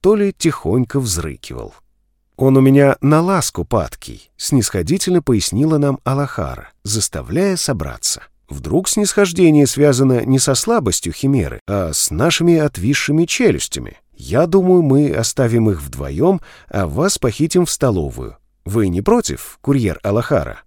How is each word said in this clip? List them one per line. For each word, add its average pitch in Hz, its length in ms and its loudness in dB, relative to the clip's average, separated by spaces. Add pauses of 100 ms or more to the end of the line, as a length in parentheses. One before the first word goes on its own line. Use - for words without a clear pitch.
то 196 140 4
ли 202 180 0
тихонько 127 680 -2
взрыкивал. 78 720 -8 (640)
«Он 135 180 4
у 135 40 8
меня 139 400 6
на 151 200 4
ласку 170 440 -2
падкий», - 720 -6
снисходительно 143 840 0
пояснила 139 560 0
нам 143 280 0
Алахара, 127 640 -6 (160)
заставляя 104 720 -4
собраться. 76 680 -6 (260)
Вдруг 78 400 -2
снисхождение 175 760 4
связано 131 580 2
не 135 140 2
со 135 160 0
слабостью 170 580 -2
химеры, 110 540 -2
а 95 260 -2
с - 200 -4
нашими 165 440 2
отвисшими 147 680 0
челюстями. 78 760 -2 (180)
Я 113 300 -2
думаю, 180 360 4
мы 143 280 2
оставим 113 580 0
их 85 140 -2
вдвоем, 71 580 -2 (300)
а 95 160 -2
вас 120 320 -2
похитим 160 480 0
в - 60 -8
столовую. 69 640 -4 (280)
Вы 101 240 -2
не 90 140 -2
против, 202 580 -2
курьер 120 440 -2
Алахара? 107 640 -2